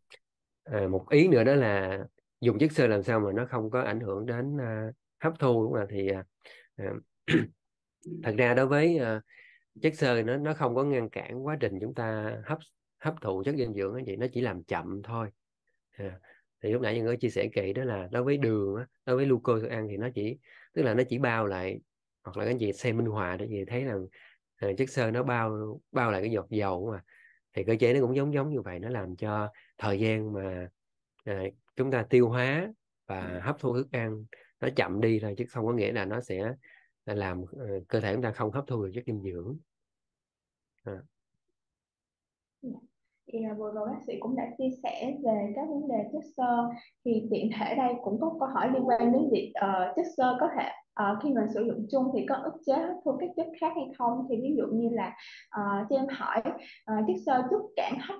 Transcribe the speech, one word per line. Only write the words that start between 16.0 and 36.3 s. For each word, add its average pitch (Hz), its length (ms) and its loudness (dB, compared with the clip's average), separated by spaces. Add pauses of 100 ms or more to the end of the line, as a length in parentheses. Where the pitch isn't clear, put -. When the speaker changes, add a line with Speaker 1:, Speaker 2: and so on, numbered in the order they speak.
Speaker 1:
thì 104 100 0
lúc 127 100 0
nãy 110 140 0
Nhân 113 100 0
có 117 140 0
chia 117 100 0
sẻ 101 240 0
kỹ 98 180 0
đó 123 120 -4
là 98 280 -4
đối 120 120 0
với 143 120 2
đường 107 400 0
á, 120 100 -8 (200)
đối 127 100 2
với 139 100 2
glucose 120 360 4
thức 113 60 -6
ăn 110 220 -4
thì 101 60 -6
nó 113 180 -4
chỉ, 107 240 -2 (360)
tức 165 80 2
là 117 120 4
nó 123 140 6
chỉ 120 100 0
bao 117 280 2
lại, 95 340 -2 (440)
hoặc 92 120 -12
là 101 80 -2
các 110 60 2
anh 127 80 0
chị 104 140 2
xem 113 240 -2
minh 117 100 0
họa 98 300 -2
để 104 140 -6
chị 101 160 -4
thấy 123 180 -4
là, 117 120 -2 (600)
à, 101 120 -4 (100)
chất 131 120 0
xơ 117 200 2
nó 120 120 2
bao, 110 580 -2 (120)
bao 123 180 2
lại 98 120 0
cái 113 80 -2
giọt 101 200 -2
dầu 101 420 0
mà. 95 100 -8 (520)
Thì 87 100 -4
cơ 113 160 2
chế 120 140 6
nó 143 60 4
cũng 127 160 2
giống 143 180 2
giống 143 160 0
như 135 120 -2
vậy, 90 160 -8
nó 101 100 -8
làm 95 280 -6
cho 107 340 -2 (280)
thời 101 220 0
gian 110 320 0
mà, 92 360 -6 (560)
à, 101 180 -4 (340)
chúng 131 140 0
ta 123 200 2
tiêu 123 180 8
hóa 135 400 0 (380)
và 95 140 -6
Speaker 2:
Ừ. 90 220 -6
Speaker 1:
hấp 139 180 -2
thu 123 140 0
thức 131 180 -2
ăn 110 320 -4 (360)
nó 131 160 -2
chậm 95 240 0
đi 113 200 4
thôi, 104 180 -4
chứ 120 120 -4
không 113 160 -4
có 117 60 2
nghĩa 107 200 0
là 104 120 -2
nó 107 160 -4
sẽ, 107 340 -4 (500)